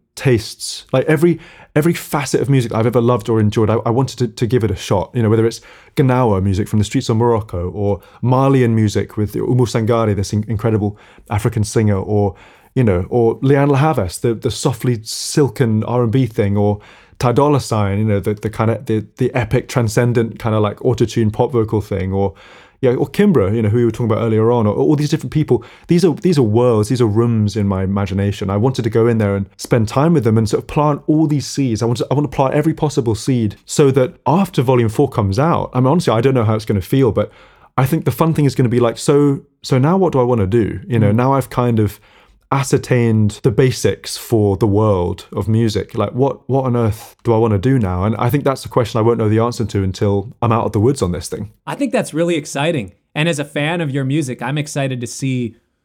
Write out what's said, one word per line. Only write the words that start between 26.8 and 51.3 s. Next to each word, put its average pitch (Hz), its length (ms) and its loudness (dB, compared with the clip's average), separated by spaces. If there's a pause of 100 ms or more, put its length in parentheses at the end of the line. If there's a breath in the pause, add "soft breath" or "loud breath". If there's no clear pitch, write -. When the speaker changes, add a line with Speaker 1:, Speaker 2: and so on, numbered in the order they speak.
Speaker 1:
these 123 120 0
are 120 60 4
rooms 110 500 2
in 101 120 0
my 95 160 -2
imagination. 98 680 -2
I 98 60 0
wanted 127 260 0
to 113 80 -2
go 113 160 2
in 117 120 2
there 101 180 0
and 98 200 -4
spend 120 300 0
time 151 280 2
with 131 100 2
them 110 120 2
and 113 120 2
sort 143 160 -2
of - 20 -20
plant 147 400 0
all 156 220 2
these 143 180 -2
seeds. 120 340 -2
I 117 60 0
want 117 120 0
to, 143 120 -4
I 139 40 0
want 139 140 0
to 135 60 -16
plant 135 200 0
every 151 200 0
possible 135 400 -2
seed 113 400 -2 (120)
so 139 260 2
that 131 240 0 (100)
after 165 360 2
volume 123 260 2
four 131 200 0
comes 98 300 -2
out, 135 360 0
I 123 40 -2
mean, 127 140 4
honestly, 170 200 2
I 110 80 2
don't 131 140 2
know 123 80 2
how 107 140 0
it's 110 80 -6
gonna 104 160 -2
feel, 131 320 2
but 76 180 -2 (460 soft breath)
I 135 100 0
think 160 180 -2
the 139 60 -2
fun 165 240 0
thing 151 120 2
is 127 100 -2
gonna 127 120 2
be 120 120 0
like, 117 180 0
"So, 143 440 2 (200)
so - 160 0
now 151 180 2
what 190 160 2
do 139 60 2
I 123 60 4
wanna 117 240 2
do?" 98 400 0
You 120 100 0
know, 104 140 4
Speaker 2:
Mm. 107 40 2
Speaker 1:
now 127 180 2
I've 135 160 -2
kind 123 280 0
of 107 220 -2 (500 soft breath)
ascertained 120 920 0
the 127 60 2
basics 110 680 0
for 104 400 0
the 117 80 0
world 95 680 0
of 104 160 -6
music. 110 460 0
Like, 107 180 -4
what, 131 380 -2
what 131 160 0
on 120 100 0
earth 110 480 -4
do 117 80 2
I 110 60 2
wanna 110 200 2
do 131 200 0
now? 92 260 -2
And 110 120 0
I 120 120 0
think 143 160 0
that's 135 180 -2
the - 60 -12
question 120 300 -2
I 110 40 2
won't 117 160 2
know 110 120 0
the 107 80 2
answer 120 260 -2
to 107 180 -4
until 101 480 -2 (120)
I'm 113 100 2
out 113 140 0
of 110 60 -6
the 110 80 0
woods 131 200 2
on 90 120 -2
this 78 160 -8
thing. - 220 -10 (160)